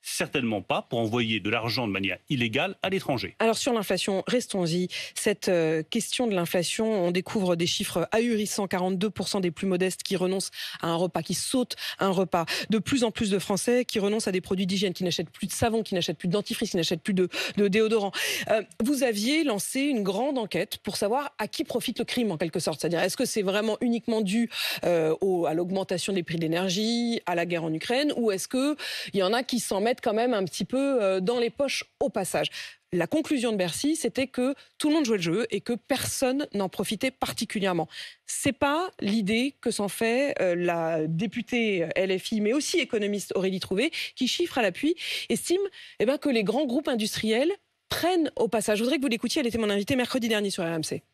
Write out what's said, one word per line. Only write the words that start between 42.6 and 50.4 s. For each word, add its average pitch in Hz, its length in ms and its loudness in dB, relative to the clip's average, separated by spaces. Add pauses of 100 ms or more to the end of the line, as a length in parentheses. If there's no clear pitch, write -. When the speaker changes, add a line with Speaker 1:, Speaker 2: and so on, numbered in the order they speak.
Speaker 2:
économiste 208 580 -2
Aurélie 185 240 0
Trouvé, 233 300 0 (240)
qui, 254 140 0
chiffre - 280 -2
à 254 60 2
l'appui, 254 320 2 (340)
estime, 339 320 0 (380)
eh 214 80 2
ben, 269 100 2
que 294 140 0
les 226 120 4
grands 220 220 2
groupes 277 240 0
industriels 220 640 2 (380)
prennent 330 460 2
au 226 120 2
passage. 214 300 2
Je 226 60 2
voudrais 277 120 2
que 262 60 0
vous 277 60 2
l'écoutiez, 233 320 0
elle 247 60 2
était 233 120 0
mon 220 100 2
invitée 202 260 2
mercredi 240 360 0
dernier 208 180 2